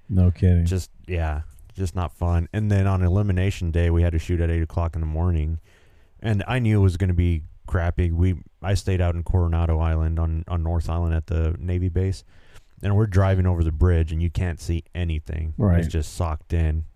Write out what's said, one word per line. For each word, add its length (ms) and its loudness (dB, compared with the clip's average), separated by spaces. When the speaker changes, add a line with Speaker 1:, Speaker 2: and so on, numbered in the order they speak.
Speaker 1:
No 200 4
kidding. 360 4
Speaker 2:
Just, 260 -2
yeah, 340 -4
just 220 -6
not 180 -4
fun. 400 0
And 160 -2
then 160 2
on 160 0
elimination 720 0
day, 180 2
we 140 4
had 100 2
to 60 0
shoot 220 -2
at 100 0
eight 100 0
o'clock 340 -4
in 60 -4
the 60 -2
morning. 520 -2
And 280 -2
I 120 -2
knew 200 2
it 40 6
was 140 4
gonna 160 0
be 300 0
crappy. 460 0
We, 240 2
I 120 -2
stayed 280 0
out 140 2
in 80 -4
Coronado 560 0
Island 400 0
on, 280 -2
on 160 -4
North 260 -2
Island 260 -2
at 120 -4
the 320 -2
Navy 300 -2
base. 340 -2
And 160 0
we're 100 4
driving 400 2
over 160 2
the 80 2
bridge, 400 2
and 100 -2
you 80 0
can't 300 -4
see 240 -4
anything. 640 -4
Speaker 1:
Right. 220 4
Speaker 2:
It's 80 0
just 280 -4
socked 360 -4
in. 320 0